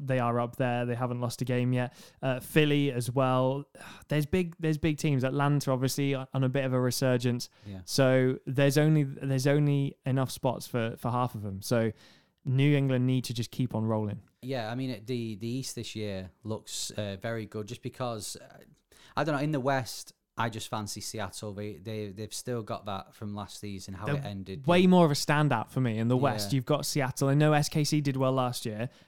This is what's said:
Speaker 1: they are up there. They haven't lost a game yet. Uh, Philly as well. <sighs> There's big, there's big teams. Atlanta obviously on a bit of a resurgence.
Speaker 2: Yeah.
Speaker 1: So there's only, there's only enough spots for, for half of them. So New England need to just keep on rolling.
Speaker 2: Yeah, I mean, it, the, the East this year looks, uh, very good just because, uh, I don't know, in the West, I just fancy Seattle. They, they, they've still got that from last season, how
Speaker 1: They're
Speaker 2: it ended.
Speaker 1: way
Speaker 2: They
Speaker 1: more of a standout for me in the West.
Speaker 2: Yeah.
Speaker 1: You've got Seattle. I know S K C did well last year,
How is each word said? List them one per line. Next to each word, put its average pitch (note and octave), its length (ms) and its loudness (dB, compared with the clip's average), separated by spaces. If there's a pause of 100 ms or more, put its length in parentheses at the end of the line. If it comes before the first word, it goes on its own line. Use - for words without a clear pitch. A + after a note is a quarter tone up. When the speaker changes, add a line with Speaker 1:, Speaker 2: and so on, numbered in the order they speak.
Speaker 1:
they C3 140 0
are A#2+ 220 2
up A#2+ 160 -2
there. B2 320 0
They A#2+ 80 -2
haven't B2 260 -2
lost B2 220 -4
a - 20 -6
game B2 280 2
yet. B2 200 -2 (300)
Uh, B2+ 160 -2
Philly D3 520 2
as A#2+ 200 -2
well. C3 540 2 (200)
<sighs> - 220 -20
There's D3+ 180 0
big, F3 340 -2
there's D#3 200 0
big D#3 180 2
teams. C#3 260 2
Atlanta C#3+ 480 2
obviously C3+ 440 0
on C3 280 -2
a B2+ 60 4
bit C3 160 0
of B2+ 80 -2
a B2+ 60 2
resurgence. B2 680 2 (180)
Speaker 2:
Yeah. F#2+ 180 -10
Speaker 1:
So C3 640 4
there's C#3 320 4
only, D3+ 240 6
there's C3+ 420 -2
only C#3+ 500 2 (120)
enough C3 240 0
spots - 340 -2
for, A2+ 320 -2
for A#2+ 140 -4
half B2 240 -2
of G#2 80 -10
them. F#2+ 180 -8
So A2+ 300 2 (540)
New C#3 300 2
England C3 300 2
need B2+ 200 2
to - 100 -6
just A2+ 160 -4
keep - 240 -2
on A2 100 0
rolling. G#2+ 360 -2 (200)
Speaker 2:
Yeah, B2 300 -6
I - 20 -8
mean, C3 160 -6
it, A2 160 -10
the, A#2 300 -4
the A2+ 120 -8
East C3 280 -6
this - 200 -10
year G2 360 -6 (120)
looks, - 540 -8
uh, G2+ 240 -6
very A#2 240 -6
good G#2 220 -8
just A2+ 160 -12
because, A#2 580 -8
uh, - 160 -20 (640)
I D3 40 2
don't D3+ 120 0
know, D#3+ 60 -2
in D3+ 100 0
the D3 80 0
West, B2+ 540 -2 (240)
I A#2 120 0
just G#2+ 200 -10
fancy G#2+ 320 -6
Seattle. G#2 520 -8
They, G#2 200 -8
they, G#2 420 -8
they've A2 180 -12
still A#2+ 300 -6
got G2+ 220 -8
that G2 280 -8
from G#2 220 -10
last G2+ 240 -10
season, G2 340 -10
how F#2+ 120 -10
Speaker 1:
They're C#3 100 -2
Speaker 2:
it C#3 100 -4
ended. F#2+ 400 -10
Speaker 1:
way F3+ 160 6
Speaker 2:
They F#3+ 60 8
Speaker 1:
more F3+ 180 10
of D3 60 6
a D3 40 0
standout D3 540 2
for C3 120 -2
me A2+ 160 0
in A2+ 100 0
the B2 80 4
West. A#2 360 0
Speaker 2:
Yeah. C#3+ 60 2
Speaker 1:
You've B2+ 80 -2
got D3 200 0
Seattle. C3+ 420 0
I C3+ 60 4
know D3+ 200 6
S D3 160 4
K D#3 140 0
C D3+ 180 2
did C#3 140 0
well C3 160 2
last B2+ 340 -2
year, A2+ 240 -4 (180)